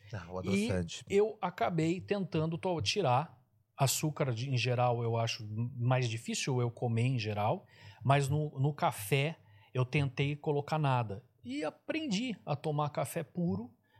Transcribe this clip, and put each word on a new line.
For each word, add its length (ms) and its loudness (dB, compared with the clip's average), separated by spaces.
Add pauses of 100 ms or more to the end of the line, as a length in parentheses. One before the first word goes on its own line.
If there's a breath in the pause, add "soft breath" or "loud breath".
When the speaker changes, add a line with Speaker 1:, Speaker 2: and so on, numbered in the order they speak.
(120)
Speaker 1:
Ah, 200 -8
o 80 -6
adoçante. 680 -2
Speaker 2:
E 80 0
eu 240 4
acabei 600 0
tentando 580 -2
to-, 240 -2
tirar 560 2 (380)
açúcar 580 2
de, 160 -4
em 60 2
geral, 480 2
eu 120 0
acho 300 -2 (300)
mais 320 2
difícil 520 -2
eu 120 0
comer 340 0
em 140 2
geral, 440 0 (380 loud breath)
mas 260 4
no, 300 0
no 160 2
café 640 0 (340 soft breath)
eu 120 2
tentei 500 0
colocar 420 -2
nada. 460 0 (220)
E 180 -6
aprendi 840 -4
a 120 0
tomar 340 -2
café 320 -4
puro 500 -4 (280 soft breath)